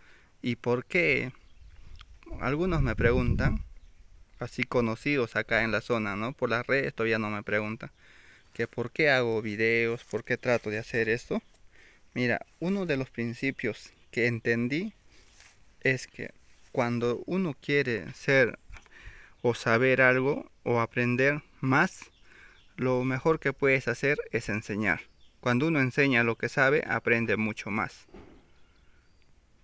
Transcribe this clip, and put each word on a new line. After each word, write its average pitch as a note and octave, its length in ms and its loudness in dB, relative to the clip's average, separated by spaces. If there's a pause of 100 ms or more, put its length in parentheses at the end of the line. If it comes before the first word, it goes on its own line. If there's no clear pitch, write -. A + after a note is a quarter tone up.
(420)
¿Y A#2+ 140 -2
por B2 300 -2
qué? C3 460 0 (1080)
Algunos D3+ 420 -2
me A#2 140 0
preguntan, B2 680 2 (760)
así A#2+ 240 -6
conocidos A#2+ 720 0
acá A2 260 0
en A2+ 80 0
la G#2 100 0
zona, G#2+ 360 -2
¿no? A2+ 160 -4
Por A#2+ 180 -4
las A#2 160 -2
redes C3+ 260 -2
todavía A2+ 280 0
no G#2+ 100 -4
me G#2 140 -6
preguntan, G#2+ 480 -4 (600)
que - 140 -4
por A#2+ 240 -6
qué D3+ 200 2
hago A#2+ 320 2
videos, A#2 600 0
por - 220 -6
qué B2 120 -2
trato A#2 340 0
de G#2+ 80 -2
hacer A2+ 300 -2
esto. A#2+ 320 -2 (720)
Mira, B2 320 0 (140)
uno F#3+ 260 -2
de D3 100 0
los C3 140 -4
principios A#2 840 -4 (200)
que A#2+ 160 2
entendí A#2+ 640 -2 (880)
es C3 260 0
que - 240 -12 (400)
cuando A#2+ 560 0
uno F3+ 340 -2
quiere C3 540 -2
ser C3+ 440 2 (840)
o A#2+ 120 2
saber B2+ 460 4
algo C3 480 4 (140)
o A#2+ 180 2
aprender B2 600 0 (180)
más, C#3 500 0 (640)
lo B2+ 260 0
mejor C3 380 0
que C#3 120 -2
puedes C3 360 2
hacer C#3 300 0 (120)
es - 180 -4
enseñar. G#2 520 -2 (400)
Cuando B2 260 2
uno D#3+ 140 2
enseña C3 420 2
lo A#2 140 0
que A#2+ 120 -4
sabe, C#3+ 380 2
aprende A2+ 500 2
mucho G#2+ 340 -4
más. - 360 -6 (1600)